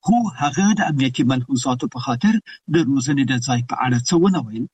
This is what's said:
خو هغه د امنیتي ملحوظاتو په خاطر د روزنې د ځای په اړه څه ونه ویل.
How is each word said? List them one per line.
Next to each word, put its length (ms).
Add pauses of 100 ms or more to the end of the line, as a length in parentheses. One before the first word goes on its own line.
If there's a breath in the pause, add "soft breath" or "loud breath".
خو 120 (240)
هغه 240 (140)
د 20 (100)
امنیتي 400
ملحوظاتو 600
په 120
خاطر 280 (400 loud breath)
د 20 (140)
روزنې 420
د 20 (140)
ځای 220
په 60 (100)
اړه 220
څه 160
ونه 240
ویل. 260